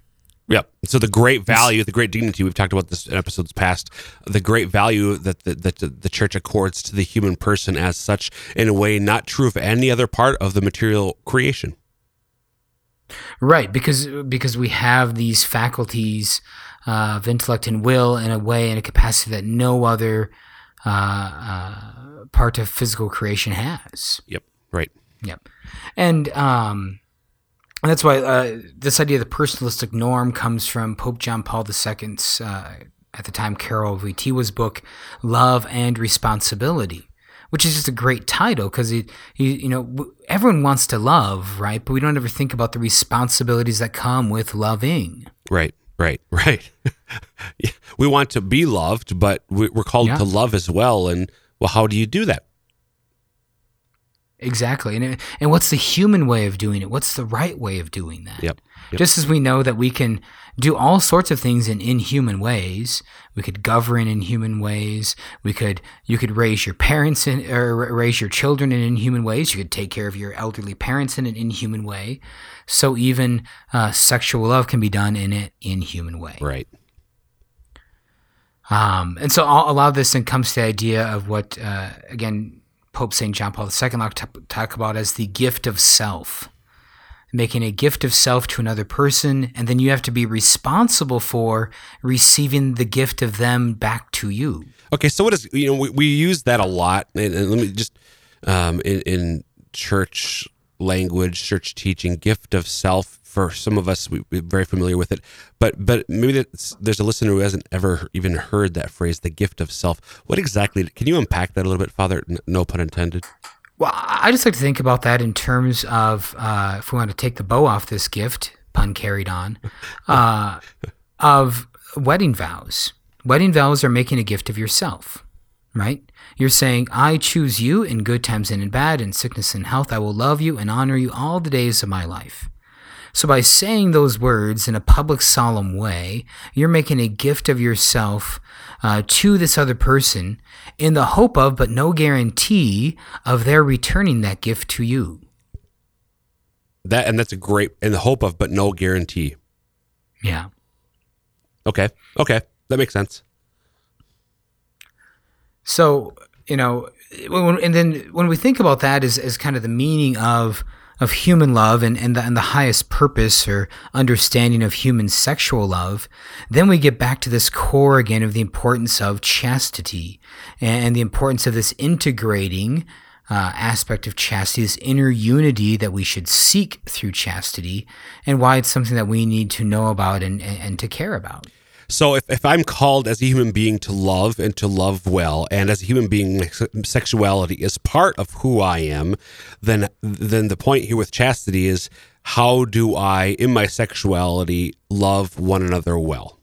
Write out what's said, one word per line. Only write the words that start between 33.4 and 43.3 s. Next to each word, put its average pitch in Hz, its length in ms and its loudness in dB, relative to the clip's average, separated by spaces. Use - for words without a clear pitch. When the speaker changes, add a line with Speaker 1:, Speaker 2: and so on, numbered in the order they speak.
Speaker 2:
Carol 107 420 -4
Wojtyła's 104 540 -4
book, - 320 -4
Love 120 460 4
and 120 280 0
Responsibility, 113 1120 -2
which 156 160 0
is 156 80 2
just 151 140 -4
a 139 40 -2
great 123 360 -2
title 165 420 0
'cause 113 220 -2
it, 113 180 -4
you, 135 120 2
you 135 220 -2
know, 127 140 -2
w-, 127 300 -10
everyone 196 340 2
wants 139 260 2
to 120 120 -2
love, 101 600 0
right? 107 240 -4
But 131 100 -4
we 131 60 0
don't 147 160 0
ever 123 120 -4
think 131 260 -4
about 117 200 -2
the 120 60 -6
responsibilities 120 1000 2